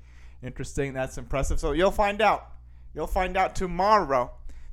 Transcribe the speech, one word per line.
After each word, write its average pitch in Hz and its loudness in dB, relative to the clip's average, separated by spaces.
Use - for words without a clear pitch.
interesting. 135 -6
That's 131 -4
impressive." 135 0
So 156 0
you'll 180 4
find 208 0
out. 185 4
You'll 156 -6
find 185 -2
out 190 2
tomorrow. 175 2